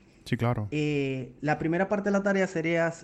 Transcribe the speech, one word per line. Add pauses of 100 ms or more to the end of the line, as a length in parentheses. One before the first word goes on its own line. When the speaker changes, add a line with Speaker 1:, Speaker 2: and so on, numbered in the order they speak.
(260)
Speaker 1:
Sí,
claro.
Speaker 2:
eh,
la
primera
parte
de
la
tarea
sería
ha-, (140)